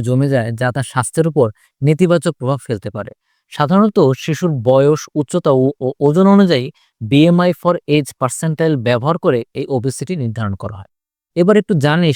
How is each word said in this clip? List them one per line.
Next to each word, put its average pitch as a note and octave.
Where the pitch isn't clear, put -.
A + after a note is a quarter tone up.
জমে C3
যায় A#2
যা B2+
তার B2+
স্বাস্থ্যের D#3
উপর C#3
নেতিবাচক D#3+
প্রভাব C3
ফেলতে G#2+
পারে। G2+
সাধারণত G3
শিশুর E3
বয়স, C#3
উচ্চতা D3+
ও, -
ও B2+
ওজন D3+
অনুযায়ী F#3
বিএমআই E3+
for F3
age C#3+
percentile D#3+
ব্যবহার B2
করে C3
এই C3
ওবেসিটি C3
নির্ধারণ G#2+
করা G#2
হয়। -
এবার F#3
একটু G#3
জানি D#3+